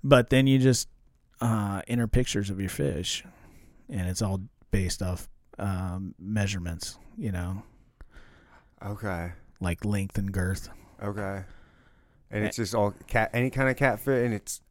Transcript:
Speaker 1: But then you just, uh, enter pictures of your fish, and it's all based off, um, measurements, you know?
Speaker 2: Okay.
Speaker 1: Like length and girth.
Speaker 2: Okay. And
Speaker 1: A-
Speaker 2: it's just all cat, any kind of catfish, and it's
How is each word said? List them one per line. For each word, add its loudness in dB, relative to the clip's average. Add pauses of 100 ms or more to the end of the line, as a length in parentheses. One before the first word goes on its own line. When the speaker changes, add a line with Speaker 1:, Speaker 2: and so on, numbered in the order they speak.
Speaker 1:
But 8
then 6
you 8
just, 4 (540)
uh, 0
enter 0
pictures 2
of -4
your -2
fish, -2 (680)
and -2
it's -2
all 0 (300)
based 0
off, -6 (300)
um, -4
measurements, -4 (200)
you -4
know? -4 (1200)
Speaker 2:
Okay. -6 (280)
Speaker 1:
Like -4
length -2
and -2
girth. -2 (320)
Speaker 2:
Okay. -6 (880)
And -2
Speaker 1:
A- 0
Speaker 2:
it's -6
just -2
all 2 (140)
cat, 2
any 2
kind 2
of 0
catfish, 2
and 0
it's -8